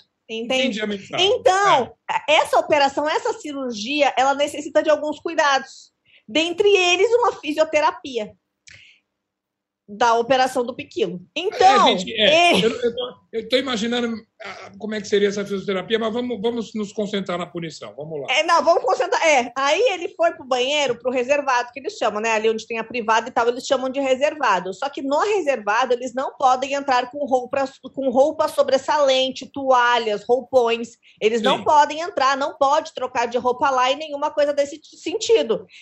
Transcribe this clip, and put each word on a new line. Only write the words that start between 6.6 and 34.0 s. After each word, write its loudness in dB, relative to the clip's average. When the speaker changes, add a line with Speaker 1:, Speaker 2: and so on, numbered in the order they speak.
Speaker 1:
eles, 4
uma 2
fisioterapia -2
da 2
operação 0
do -10
piquilo. -6
Então, 4
Speaker 2:
É, 4
gente, -4
é, 6
Speaker 1:
é. 2
Speaker 2:
eu, 2
eu -4
tô, -8
eu -8
tô 2
imaginando, -2
ah, -16
como -8
é -4
que -12
seria 2
essa -2
fisioterapia, -4
mas -2
vamos, -4
vamos -4
nos -6
concentrar -4
na -6
punição. -12
Vamos -10
lá. -8
Speaker 1:
É, 2
não, 2
vamos 4
concentrar. 0
É, 2
aí 0
ele -6
foi 2
pro -14
banheiro, 0
pro -4
reservado, 0
que -16
eles -10
chamam, -2
né? -2
Ali 0
onde -4
tem -8
a -4
privada -2
e -18
tal, 0
eles -2
chamam -2
de -4
reservado. 0
Só -6
que -12
no 0
reservado, 0
eles -6
não -6
podem 2
entrar 0
com -6
roupas, -2
com -2
roupa 2
sobressalente, 0
toalhas, 2
roupões. 0
Eles 2
não 2
Speaker 2:
Sim. -12
Speaker 1:
podem 4
entrar, 0
não -4
pode 2
trocar -4
de -2
roupa 0
lá 2
e 0
nenhuma -6